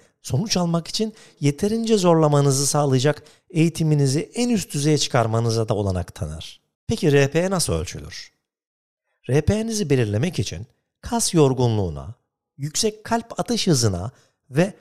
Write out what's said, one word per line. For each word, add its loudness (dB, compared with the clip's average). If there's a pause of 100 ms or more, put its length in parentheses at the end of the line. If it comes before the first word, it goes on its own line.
(220)
sonuç -2
almak -2
için -4 (260)
yeterince 0
zorlamanızı 4
sağlayacak 0 (280)
eğitiminizi 2
en 0
üst -2
düzeye 2
çıkarmanıza 0
da 2
olanak -2
tanır. -10 (260)
Peki 0
R 4
P -2
E -2
nasıl -2
ölçülür? -8 (960)
R 2
P 0
E'nizi -4
belirlemek 0
için -6 (340)
kas -2
yorgunluğuna, 2 (420)
yüksek -6
kalp -4
atış -2
hızına 2 (400)
ve 0